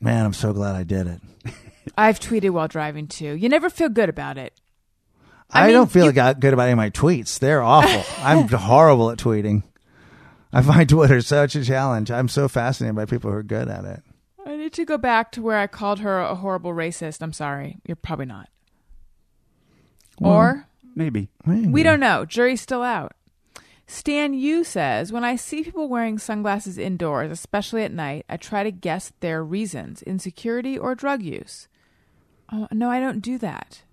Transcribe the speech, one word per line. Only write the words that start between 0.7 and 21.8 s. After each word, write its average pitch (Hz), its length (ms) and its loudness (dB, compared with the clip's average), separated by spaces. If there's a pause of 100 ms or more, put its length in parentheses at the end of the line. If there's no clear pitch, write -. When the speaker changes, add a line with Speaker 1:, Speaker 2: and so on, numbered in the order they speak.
Speaker 1:
I 92 60 -4
did 92 240 -2
it. 87 120 -10 (240)
<laughs> 117 100 -12 (440)
Speaker 2:
I've 214 240 2
tweeted 196 300 -2
while 160 180 -2
driving 151 380 -8
too. 147 260 -10
You 190 160 -2
never 302 200 2
feel 330 200 -2
good 214 180 2
about 143 300 -8
it. 131 160 -14 (960)
Speaker 1:
I 156 140 4
Speaker 2:
I - 20 8
mean, 220 80 10
Speaker 1:
don't 247 180 8
feel 180 140 8
Speaker 2:
you 147 80 6
Speaker 1:
go-, 131 220 4
good 135 180 4
about 123 100 4
any 123 80 2
of 120 60 4
my 107 120 0
tweets. 139 480 0
They're 139 240 2
awful. 143 400 6 (180)
Speaker 2:
<laughs> 147 40 -8
Speaker 1:
I'm 143 240 6
horrible 120 640 6
at 113 60 -8
tweeting. 104 460 0 (920)
I 131 80 4
find 147 260 6
Twitter 135 340 6
such 143 340 2
a 143 100 -4
challenge. 131 460 -2
I'm 120 180 -2
so 143 180 0
fascinated 120 480 -4
by 107 100 -4
people 110 240 -4
who 101 80 -4
are 107 60 -8
good 107 240 -6
at 101 160 -10
it. 95 200 -14 (420)
Speaker 2:
I 294 100 -12
need 302 180 -10
to 330 120 -6
go 311 120 -4
back 226 360 -2
to 240 80 -12
where 220 160 -2
I 202 100 -2
called 202 320 -6
her 202 200 -2
a 185 160 -4
horrible 180 360 -6
racist. 165 500 -8
I'm 160 120 -10
sorry. 143 520 -10
You're 170 120 -10
probably - 280 -10
not. 98 220 -16 (1700)
Speaker 1:
Well, 175 120 4
Speaker 2:
Or 247 360 4 (280)
Speaker 3:
Maybe. 120 340 -4 (160)
Speaker 1:
maybe. 196 220 0
Speaker 2:
we 285 160 4